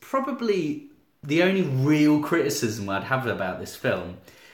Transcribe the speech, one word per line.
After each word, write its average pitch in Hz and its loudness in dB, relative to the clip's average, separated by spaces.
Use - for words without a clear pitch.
probably 233 -4
the 151 0
only 190 2
real 151 4
criticism 110 -2
I'd 98 -2
have 127 -2
about 92 -4
this 92 -12
film 90 -4